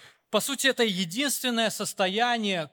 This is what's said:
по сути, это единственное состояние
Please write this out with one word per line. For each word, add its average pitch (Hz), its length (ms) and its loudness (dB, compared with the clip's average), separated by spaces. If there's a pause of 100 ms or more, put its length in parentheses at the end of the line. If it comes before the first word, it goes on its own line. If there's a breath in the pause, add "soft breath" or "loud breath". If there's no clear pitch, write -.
(300 loud breath)
по 214 100 4
сути, 269 260 -2
это 247 160 4
единственное 226 840 0
состояние 202 1040 0